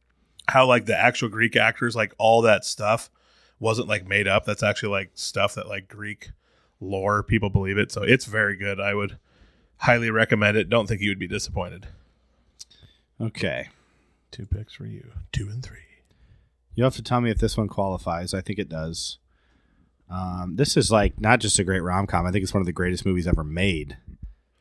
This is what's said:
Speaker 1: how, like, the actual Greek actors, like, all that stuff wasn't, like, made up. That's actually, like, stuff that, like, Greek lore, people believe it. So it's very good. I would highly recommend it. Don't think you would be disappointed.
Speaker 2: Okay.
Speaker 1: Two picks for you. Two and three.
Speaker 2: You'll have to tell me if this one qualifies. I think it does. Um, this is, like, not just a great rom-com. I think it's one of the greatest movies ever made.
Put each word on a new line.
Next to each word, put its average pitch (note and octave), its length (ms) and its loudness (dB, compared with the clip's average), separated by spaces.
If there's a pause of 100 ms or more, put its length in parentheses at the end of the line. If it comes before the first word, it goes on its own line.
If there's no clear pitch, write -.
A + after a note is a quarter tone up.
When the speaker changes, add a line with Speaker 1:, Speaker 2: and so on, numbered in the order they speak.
(500)
Speaker 1:
how, C3 160 8
like, A#2+ 220 4
the G#2+ 100 0
actual A#2 320 2
Greek A2 260 0
actors, A2+ 400 2
like, G#2+ 220 -2
all A2+ 240 4
that A2 240 4
stuff A2 440 -2 (500)
wasn't, A2 280 0
like, G2+ 200 -2
made G2 200 2
up. G2 180 2
That's G#2 180 -4
actually, G#2 260 0
like, G2 240 -4
stuff - 420 -4
that, G#2 140 -10
like, G2 180 -12
Greek G#2 440 -14 (500)
lore, G2 420 0
people G#2 260 0
believe G2 280 0
it. G#2 160 0
So G2 100 -6
it's - 220 4
very G#2 320 0
good. G2 220 -6
I G2+ 160 -2
would G2+ 220 -4 (600)
highly A#2 320 4
recommend A2 480 2
it. F#2 120 0
Don't A2 180 2
think G#2 140 -2
you G#2 100 0
would F#2+ 80 -6
be G2 80 -6
disappointed. F2+ 600 -8 (1300)
Speaker 2:
Okay. F2 480 -4 (640)
Speaker 1:
Two A2 140 -12
picks G#2 280 -6
for - 120 -14
you. G#2+ 260 -14 (200)
Two G#2+ 180 -4
and A#2+ 140 -10
three. - 140 -16 (1000)
Speaker 2:
You'll A#2+ 120 4
have C3 80 0
to A2+ 80 -10
tell B2 180 2
me A#2+ 80 2
if G#2+ 80 0
this A2 180 2
one G#2+ 120 0
qualifies. F#2 640 -4
I F#2+ 80 -4
think G2+ 180 -8
it F2+ 100 -6
does. D#2+ 500 -8 (920)
Um, F2+ 460 -6
this C#3 200 0
is, A#2 160 2
like, G#2 300 4
not A2+ 180 6
just G#2+ 200 2
a G2+ 40 2
great F#2 180 0
rom-com. F2+ 440 0
I F2+ 60 0
think F#2+ 120 0
it's F#2 100 -6
one G2 80 2
of F2+ 40 0
the F2 80 -2
greatest F2+ 320 -2
movies F2+ 220 0
ever E2+ 160 2
made. D#2+ 540 -2 (640)